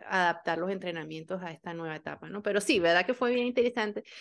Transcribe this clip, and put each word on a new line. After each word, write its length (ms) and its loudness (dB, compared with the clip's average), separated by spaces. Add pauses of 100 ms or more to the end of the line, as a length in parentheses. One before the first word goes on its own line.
adaptar 520 0
los 120 -2
entrenamientos 720 -6
a 80 -8
esta 240 -10
nueva 220 -6
etapa, 320 -10
¿no? 140 -8
Pero 180 2
sí, 180 4
¿verdad 280 6
que 80 0
fue 200 0
bien 120 2
interesante? 580 0 (160)